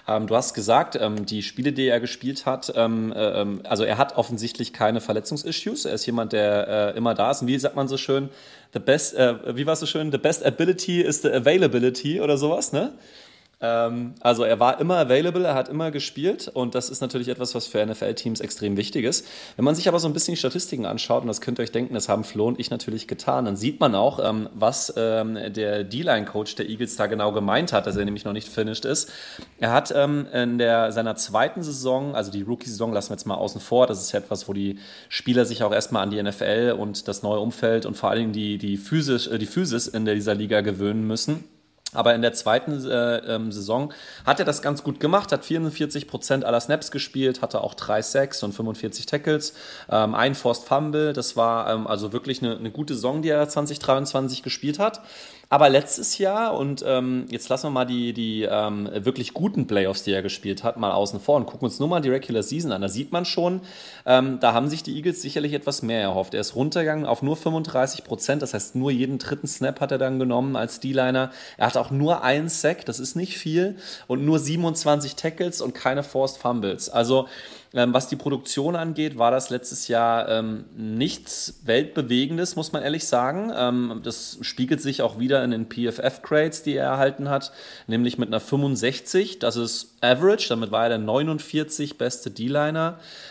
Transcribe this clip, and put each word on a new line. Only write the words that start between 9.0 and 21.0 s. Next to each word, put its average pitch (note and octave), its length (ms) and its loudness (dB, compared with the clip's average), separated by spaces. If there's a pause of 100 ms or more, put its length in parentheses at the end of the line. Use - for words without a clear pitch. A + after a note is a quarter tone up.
äh, A#2+ 420 2
wie C#3 120 -2
war's D#3 140 0
so D#3+ 40 -4
schön? D#3 260 -2
„The C#3 60 2
best D#3 260 2
ability F3 560 2
is D#3 220 2
the D3+ 80 2
availability“ C3+ 920 4
oder D3 180 2
sowas, D3 340 0
ne? G3+ 200 -2 (720)
Ähm, A#2 580 0
also A#2+ 220 4
er A2 160 4
war B2+ 220 6
immer F3 160 2
available, D#3+ 480 4
er D#3 80 2
hat C3 160 0
immer D#3+ 220 -2
gespielt E3 600 -4
und B2 220 -2
das B2 160 -2
ist C3+ 100 -8
natürlich B2 280 -4
etwas, B2 260 -4
was A2+ 140 -4
für - 120 0
N-F-L-Teams A2 600 -2
extrem G#2 360 -2
wichtig G#2 300 -2
ist. D3 220 -2 (280)
Wenn - 80 2
man D3+ 120 4
sich F3 120 0
aber E3+ 120 4
so E3 80 2
ein D3 60 0
bisschen - 200 0
die E3 60 -4
Statistiken B2+ 480 -2
anschaut, A#2 340 0